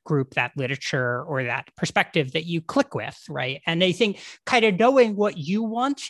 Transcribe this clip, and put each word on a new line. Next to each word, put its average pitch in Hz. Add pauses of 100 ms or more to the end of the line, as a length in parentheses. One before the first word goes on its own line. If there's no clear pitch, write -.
group, 139
that 123
literature, 127
or 139
that 120
perspective 165
that 160
you 170
click -
with, 110 (120)
right? 135
And 165
I 185
think 202 (260)
kind 233
of 202
knowing 233
what 202
you 180
want 240